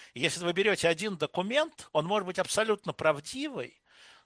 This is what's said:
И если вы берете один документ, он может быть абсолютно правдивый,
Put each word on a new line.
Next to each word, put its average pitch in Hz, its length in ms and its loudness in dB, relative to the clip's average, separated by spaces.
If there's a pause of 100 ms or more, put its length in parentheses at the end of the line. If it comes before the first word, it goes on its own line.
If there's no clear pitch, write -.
(160)
И 120 60 -8
если 160 240 0
вы 175 80 0
берете 190 360 2
один 175 280 -2
документ, 220 760 -2
он 175 140 2
может 196 200 0
быть 185 120 -2
абсолютно 208 540 0
правдивый, 160 880 -2 (440)